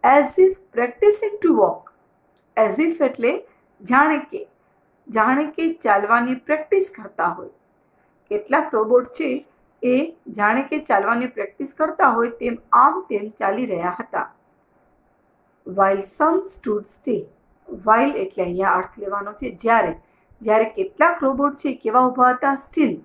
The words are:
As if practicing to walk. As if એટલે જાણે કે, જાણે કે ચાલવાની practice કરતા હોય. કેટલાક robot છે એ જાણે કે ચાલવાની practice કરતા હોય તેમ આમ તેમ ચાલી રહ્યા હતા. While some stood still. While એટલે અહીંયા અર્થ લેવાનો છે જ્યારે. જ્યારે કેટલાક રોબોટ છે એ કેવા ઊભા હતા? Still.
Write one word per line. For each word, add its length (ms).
As 380
if 60
practicing 680
to 140
walk. 320
As 220
if 180
એટલે 420
જાણે 360
કે, 300
જાણે 360
કે 280
ચાલવાની 640
practice 640
કરતા 300
હોય. 220
કેટલાક 460
robot 300
છે 420
એ 340
જાણે 340
કે 160
ચાલવાની 480
practice 520
કરતા 300
હોય 220
તેમ 280
આમ 360
તેમ 200
ચાલી 380
રહ્યા 340
હતા. 340
While 300
some 400
stood 420
still. 420
While 400
એટલે 320
અહીંયા 260
અર્થ 280
લેવાનો 340
છે 180
જ્યારે. 460
જ્યારે 220
કેટલાક 580
રોબોટ 320
છે 140
એ 60
કેવા 260
ઊભા 300
હતા? 220
Still. 420